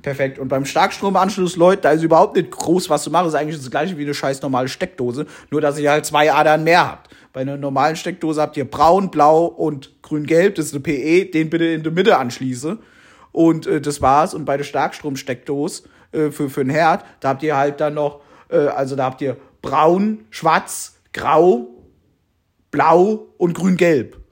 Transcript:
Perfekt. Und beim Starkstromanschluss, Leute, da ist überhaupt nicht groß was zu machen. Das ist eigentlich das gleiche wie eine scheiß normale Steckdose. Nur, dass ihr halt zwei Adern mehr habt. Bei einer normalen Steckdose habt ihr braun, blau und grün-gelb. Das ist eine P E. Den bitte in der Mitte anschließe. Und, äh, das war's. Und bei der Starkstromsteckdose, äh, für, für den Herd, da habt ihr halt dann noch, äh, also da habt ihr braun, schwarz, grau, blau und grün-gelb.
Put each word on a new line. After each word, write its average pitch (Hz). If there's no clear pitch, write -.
Perfekt. 135
Und 135
beim 135
Starkstromanschluss, 190
Leute, 185
da 143
ist 160
überhaupt 165
nicht 180
groß 170
was 147
zu 160
machen. 170
Das 160
ist 143
eigentlich 151
das 127
gleiche 156
wie 147
eine 143
scheiß 139
normale 131
Steckdose. 131
Nur, 147
dass 147
ihr 147
halt 147
zwei 151
Adern 156
mehr 160
habt. -
Bei 131
einer 139
normalen 143
Steckdose 160
habt 151
ihr 143
braun, 175
blau 156
und 156
grün-gelb. 160
Das 156
ist 151
eine 143
P 151
E. 165
Den 156
bitte 165
in 160
der 160
Mitte 190
anschließe. 131
Und, 160
äh, 151
das 143
war's. 139
Und 156
bei 139
der 143
Starkstromsteckdose, 143
äh, 151
für, 143
für 135
den 127
Herd, 160
da 135
habt 135
ihr 151
halt 147
dann 151
noch, 147
äh, -
also 139
da 131
habt 131
ihr 131
braun, 180
schwarz, -
grau, 175
blau 180
und 175
grün-gelb. 170